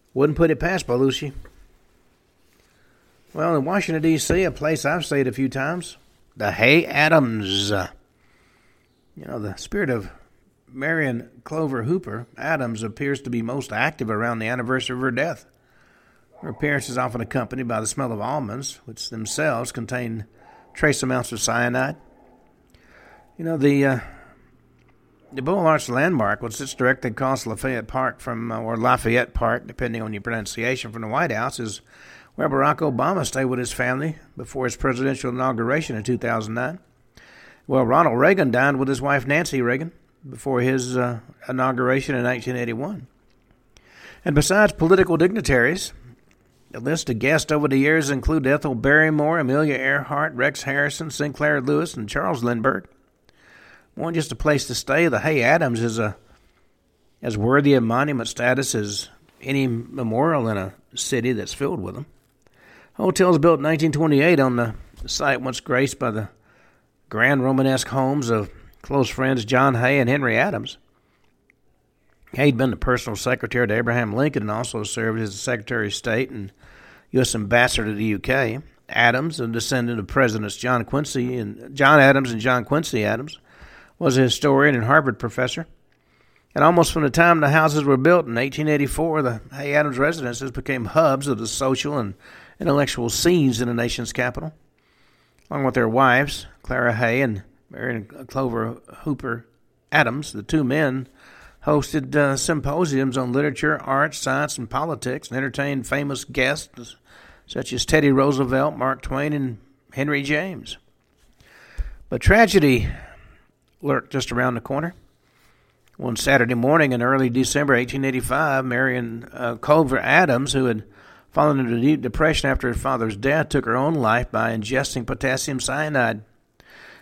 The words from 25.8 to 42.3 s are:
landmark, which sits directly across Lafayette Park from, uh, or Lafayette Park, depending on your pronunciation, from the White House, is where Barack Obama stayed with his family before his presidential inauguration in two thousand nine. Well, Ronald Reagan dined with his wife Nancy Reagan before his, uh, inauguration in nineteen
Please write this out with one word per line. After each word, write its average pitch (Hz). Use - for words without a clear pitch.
landmark, 123
which 113
sits 139
directly 127
across 131
Lafayette 117
Park 131
from, 117
uh, 113
or 113
Lafayette 120
Park, 120
depending 113
on 110
your 104
pronunciation, 117
from 113
the 107
White 139
House, 117
is 110
where 156
Barack 139
Obama 147
stayed 135
with 123
his 123
family 135
before 127
his 120
presidential 131
inauguration 127
in 107
two 123
thousand 113
nine. 131
Well, 135
Ronald 127
Reagan 160
dined 131
with 131
his 131
wife 139
Nancy 143
Reagan 135
before 127
his, 127
uh, 120
inauguration 131
in 120
nineteen 123